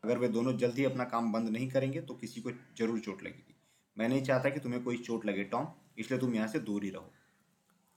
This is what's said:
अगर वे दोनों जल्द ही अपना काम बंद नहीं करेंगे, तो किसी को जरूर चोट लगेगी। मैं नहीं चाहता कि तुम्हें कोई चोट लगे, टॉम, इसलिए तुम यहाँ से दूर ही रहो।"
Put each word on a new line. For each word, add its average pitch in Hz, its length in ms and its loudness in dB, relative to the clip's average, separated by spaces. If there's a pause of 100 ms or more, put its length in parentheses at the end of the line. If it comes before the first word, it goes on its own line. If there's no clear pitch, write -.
अगर 117 140 2
वे 123 100 4
दोनों 117 300 2
जल्द 120 160 2
ही 135 100 2
अपना 127 200 2
काम 117 280 0
बंद 113 160 0
नहीं 117 220 0
करेंगे, 135 300 0
तो 127 140 -10
किसी - 260 -10
को 120 100 -4 (260)
जरूर 113 240 2
चोट 101 220 -6
लगेगी। - 340 -14 (420)
मैं 113 100 2
नहीं 135 140 4
चाहता 131 280 4
कि 147 100 -2
तुम्हें 123 240 -4
कोई 120 140 0
चोट 113 280 -2
लगे, 101 180 0
टॉम, 123 240 -2 (300)
इसलिए 113 220 0
तुम 123 140 2
यहाँ 110 140 2
से 107 100 -2
दूर 104 260 -2
ही 98 60 -2
रहो।" 90 220 -12 (840)